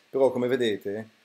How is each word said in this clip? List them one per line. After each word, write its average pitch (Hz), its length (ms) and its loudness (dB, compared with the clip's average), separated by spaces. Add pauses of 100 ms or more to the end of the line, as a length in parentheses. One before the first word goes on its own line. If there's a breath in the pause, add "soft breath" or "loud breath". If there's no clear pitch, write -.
(100 loud breath)
Però 131 200 4
come 127 160 -2
vedete 110 600 -2 (160)